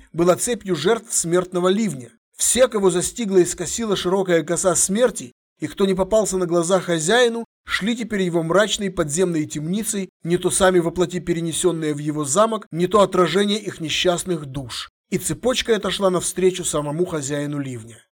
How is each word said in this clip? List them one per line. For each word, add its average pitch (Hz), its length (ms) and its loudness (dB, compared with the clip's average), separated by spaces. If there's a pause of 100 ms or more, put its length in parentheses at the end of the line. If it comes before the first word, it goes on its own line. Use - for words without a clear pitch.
(120)
была 175 240 4
цепью 208 400 -2
жертв 214 380 0
смертного 180 540 0
ливня. 185 440 0 (240)
Все, - 320 4
кого 196 220 2
застигла 190 480 0
и 170 80 8
скосила 196 500 -4
широкая 180 460 0
коса 170 340 0
смерти, 196 580 0 (260)
и 151 80 -4
кто 196 180 0
не 190 80 2
попался 190 440 0
на 180 100 0
глаза 175 320 2
хозяину, 220 680 2 (220)
шли 220 280 -2
теперь 208 260 -4
его 175 200 2
мрачной 196 480 0
подземной 165 560 0
темницей, 185 640 -6 (140)
не 170 140 0
то 180 120 -2
сами 185 300 4
воплоти 170 400 -2
перенесенные 165 760 -2
в 143 60 -6
его 147 260 -4
замок, 214 460 0
не 175 160 0
то 208 140 4
отражение 190 580 2
их 170 220 -10
несчастных 165 680 -2
душ. 131 420 -10 (220)
И 190 80 -2
цепочка 233 540 -2
эта 196 180 0
шла 190 180 0
навстречу 180 540 0
самому 147 420 -2
хозяину 147 540 -4
ливня. 113 420 -10 (120)